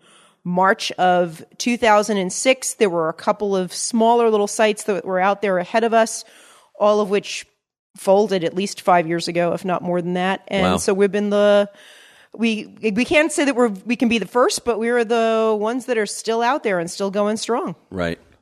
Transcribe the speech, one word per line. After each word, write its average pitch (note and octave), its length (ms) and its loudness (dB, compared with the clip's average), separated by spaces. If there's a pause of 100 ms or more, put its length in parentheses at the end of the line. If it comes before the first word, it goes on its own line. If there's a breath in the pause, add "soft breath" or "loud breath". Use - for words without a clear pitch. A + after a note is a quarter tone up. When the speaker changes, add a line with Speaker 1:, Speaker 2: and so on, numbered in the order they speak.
(460 soft breath)
Speaker 1:
March F#3 480 0
of F3+ 500 0 (140)
two A#3+ 180 -2
thousand G#3+ 420 2
and F#3 140 -2
six. - 440 -2
There G#3 140 2
were E3 200 0
a D#3 40 -6
couple G#3 440 -2
of F#3 160 -4
smaller A#3 560 2
little G#3 180 2
sites G#3+ 380 0
that G3 180 -2
were F#3 160 -2
out G3 220 2
there F#3+ 160 0
ahead G#3+ 260 0
of A3+ 100 0
us, A3+ 300 2 (560 soft breath)
all G#3 220 4
of F#3+ 80 -2
which - 360 -4 (520)
folded G3 460 2
at E3 100 -2
least G3 280 -6
five F3 260 4
years E3+ 200 -4
ago, E3+ 260 0
if E3+ 120 -8
not F3 160 -2
more F3 220 -2
than F3+ 100 -4
that. F#3 360 -2
And G3 140 0
Speaker 2:
Wow. F3+ 140 2
Speaker 1:
so G3+ 160 0
we've G3 180 2
been G#3 200 -2
the, G3+ 360 4 (640 loud breath)
we, G#3+ 360 -4 (260)
we A#3+ 120 0
can't D#4 260 2
say D#4 140 0
that C4 100 0
we're, A#3+ 140 2
we G3+ 260 -6
can B3 120 0
be A3+ 120 2
the F#3 80 -6
first, C#4 380 0
but A#3 120 -2
we're A#3 260 0
the A3 560 0
ones A3+ 280 -4
that A#3+ 100 -2
are G#3 80 0
still A3+ 380 -4
out C#4 180 0
there G3 180 -2
and E3+ 120 -6
still G3 180 -4
going G#3 280 -2
strong. A#3 380 -4 (140)
Speaker 2:
Right, F2 300 -4 (220)